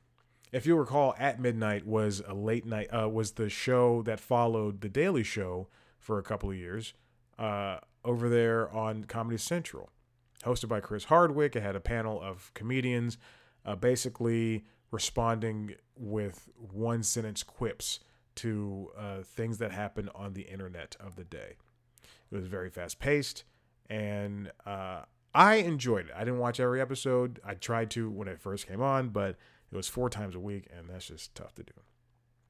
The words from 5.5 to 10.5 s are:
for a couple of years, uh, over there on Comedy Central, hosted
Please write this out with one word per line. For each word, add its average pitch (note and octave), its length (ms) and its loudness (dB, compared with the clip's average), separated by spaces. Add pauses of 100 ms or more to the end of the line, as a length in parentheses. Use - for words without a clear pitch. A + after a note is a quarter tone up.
for G#2+ 200 -2
a F#2+ 40 -4
couple G#2 260 -2
of F#2+ 60 -2
years, F#2 380 -8 (440)
uh, G2+ 420 -2 (260)
over A#2+ 240 2
there A2+ 440 4
on A2 320 -2
Comedy A2+ 320 -2
Central, - 520 -4 (540)
hosted A#2+ 260 0